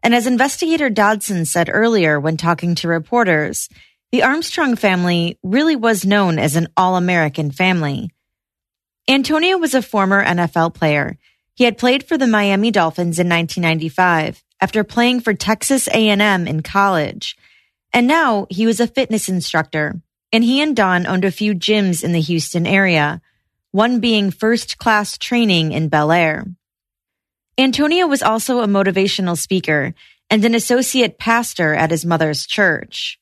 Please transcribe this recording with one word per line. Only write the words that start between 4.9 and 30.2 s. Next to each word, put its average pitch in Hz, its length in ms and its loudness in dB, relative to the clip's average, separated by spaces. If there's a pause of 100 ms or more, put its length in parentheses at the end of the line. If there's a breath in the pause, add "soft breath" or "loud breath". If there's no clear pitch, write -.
really 285 320 2
was 220 300 0
known 190 340 2
as 147 160 0
an 165 200 0
all-American 175 760 0
family. 165 600 -2 (960)
Antonio 311 500 2
was 320 160 0
a 254 80 2
former 196 400 0
N 175 180 0
F 175 180 -2
L 165 120 2
player. 147 480 -2 (380)
He 247 100 2
had 240 120 0
played 254 260 0
for 320 140 -2
the 262 100 2
Miami 208 440 2
Dolphins 170 480 0
in 175 80 0
nineteen 170 340 -2
ninety-five 160 840 0 (160)
after 202 240 0
playing 240 380 0
for 220 120 -2
Texas 220 560 -2
A 220 200 2
and 202 120 2
M 190 260 0
in 156 160 -4
college. 196 760 -2 (560 soft breath)
And 247 140 2
now 269 420 2
he 196 160 -2
was 220 140 2
a 240 80 2
fitness 233 420 -2
instructor, 160 720 -4 (300)
and 226 120 2
he 262 180 2
and 302 140 0
Dawn 185 300 2
owned 185 200 0
a 190 60 0
few 208 220 -2
gyms 196 500 0
in 170 100 -2
the 165 80 2
Houston 165 440 -2
area, 170 560 2 (500)
one 233 280 2
being 208 320 0
First - 460 -2
Class 208 400 -2
Training 190 560 0
in 156 160 -2
Bel 151 220 2
Air. 165 340 0 (1120)
Antonio 302 500 2
was 277 160 0
also 226 360 0
a 220 80 0
motivational 190 720 0
speaker 156 560 -2 (360 soft breath)